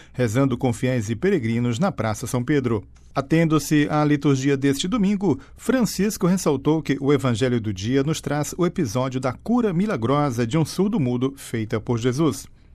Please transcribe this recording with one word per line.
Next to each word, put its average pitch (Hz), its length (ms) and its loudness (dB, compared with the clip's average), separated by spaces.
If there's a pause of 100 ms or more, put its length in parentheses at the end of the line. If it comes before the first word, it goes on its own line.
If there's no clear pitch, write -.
(120)
rezando 123 460 0
com 127 160 0
fiéis 123 360 -2
e 113 60 0
peregrinos 120 640 0
na 190 100 2
Praça 110 380 -4
São 123 160 -2
Pedro. 120 400 0 (320)
Atendo-se 151 760 2
à 151 140 2
liturgia 143 540 2
deste 139 280 0
domingo, 196 540 0 (160)
Francisco 214 720 0
ressaltou 160 540 2
que 139 180 -2
o 139 140 2
Evangelho 123 480 2
do 104 120 -4
dia 117 300 0
nos 151 160 -2
traz 143 380 -4
o 170 80 2
episódio 131 520 -2
da 131 140 -2
cura 226 400 0
milagrosa 147 760 0
de 113 120 0
um 160 80 4
surdo-mudo 139 720 0
feita 110 420 -4
por 120 180 -2
Jesus. 127 480 0 (280)